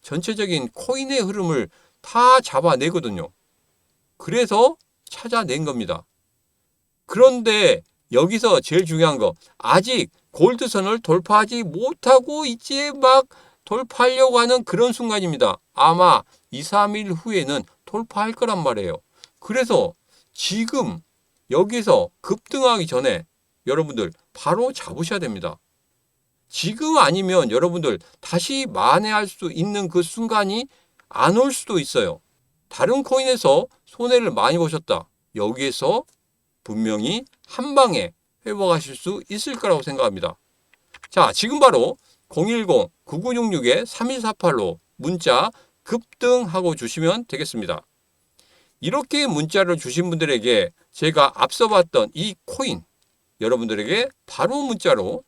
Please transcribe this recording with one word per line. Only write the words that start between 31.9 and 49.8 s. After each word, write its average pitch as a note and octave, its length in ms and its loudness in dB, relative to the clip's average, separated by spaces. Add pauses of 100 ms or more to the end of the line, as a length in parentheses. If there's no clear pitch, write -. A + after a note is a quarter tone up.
다른 C4 340 0
코인에서 B3+ 640 2 (180)
손해를 A#3+ 480 0
많이 A#2+ 260 2
보셨다. D#3 500 -4 (260)
여기에서 C3+ 720 -2 (600)
분명히 A2 600 -4 (220)
한 C#4 280 -8
방에 G3 380 2 (320)
회복하실 E3+ 520 -2
수 F#3+ 340 -10
있을 G#3+ 260 -8
거라고 E3+ 260 0
생각합니다. G2+ 540 -4 (720)
자, C#3+ 220 4
지금 C#4 280 -2
바로 C#3+ 360 6 (320)
공일공 F3+ 600 0 (160)
구구육육에 G3 840 -2
삼일사팔로 G3 920 -4 (160)
문자 E3 540 0 (340)
급등하고 A3 880 -2
주시면 E3 520 -2
되겠습니다. A2+ 600 -8 (920)
이렇게 C#4 460 -2
문자를 F3 500 0
주신 D#3+ 340 -4